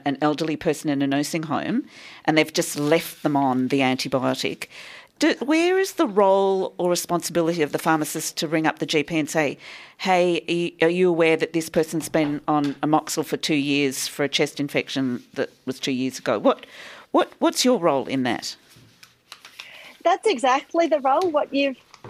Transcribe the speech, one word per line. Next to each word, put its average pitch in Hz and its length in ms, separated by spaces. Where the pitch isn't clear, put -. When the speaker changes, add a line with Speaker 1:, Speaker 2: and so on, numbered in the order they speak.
Speaker 1:
an 139 160
elderly 151 340
person 151 340
in 139 120
a 139 60
nursing 147 360
home 151 420
and 156 120
they've 156 160
just - 240
left 151 460
them 147 120
on 127 340
the 139 100
antibiotic, 131 880
do, - 220
where 330 400
is 381 140
the 330 140
role 196 720
or 180 120
responsibility 170 720
of 139 80
the 156 80
pharmacist 151 580
to 170 100
ring 156 200
up 143 120
the 165 60
G 147 180
P 165 140
and 151 120
say, 151 280
"Hey, 180 480
are 165 40
you, 170 200
are 165 80
you 180 200
aware 160 280
that 160 160
this 165 160
person's 156 400
been 147 380
on 147 260
amoxil 156 420
for 147 120
two 160 180
years 139 520
for - 160
a 139 60
chest - 300
infection 135 640
that 135 140
was - 140
two - 120
years 127 280
ago?" 117 200
What, - 260
what, - 280
what's 320 240
your 247 160
role 143 260
in 131 180
that? - 320
Speaker 2:
That's 392 240
exactly 294 600
the 294 120
role, 285 320
what 294 220
you've 277 240